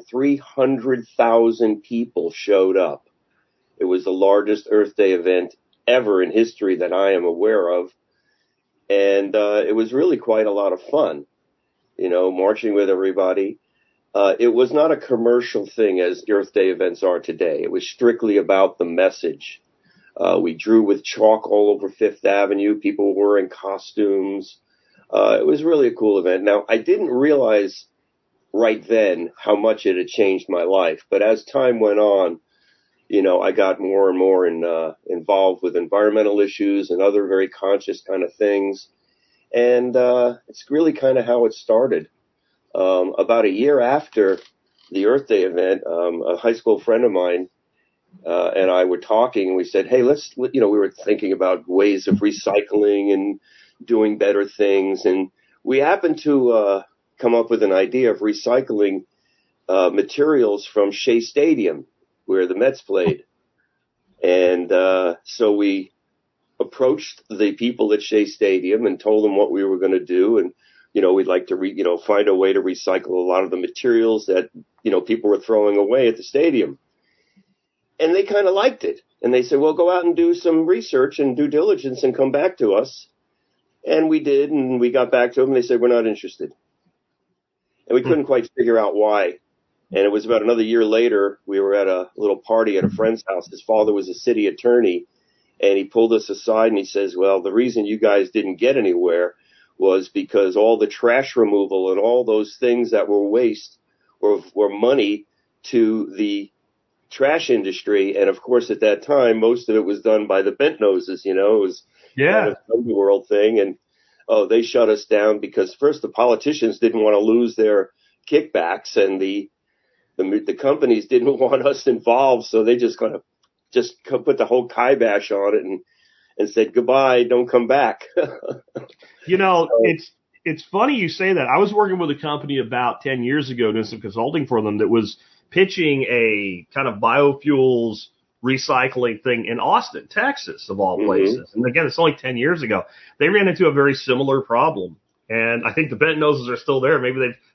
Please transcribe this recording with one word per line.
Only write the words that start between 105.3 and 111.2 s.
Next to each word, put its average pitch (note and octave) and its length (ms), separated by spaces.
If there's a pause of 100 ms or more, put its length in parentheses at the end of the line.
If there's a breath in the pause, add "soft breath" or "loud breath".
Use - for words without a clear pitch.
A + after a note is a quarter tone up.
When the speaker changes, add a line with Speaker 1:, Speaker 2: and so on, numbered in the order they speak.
Speaker 1:
to A2 520
the G2+ 360 (580)
trash D3 400
industry." G2+ 640
And G2 140
of F#2+ 120
course, B2 280
at G#2+ 120
that G#2 200
time, B2+ 380
most A#2 300
of G#2+ 60
it G#2+ 100
was G2 160
done G#2+ 260
by G2 160
the G2 80
bent D3+ 280
noses, F#2 460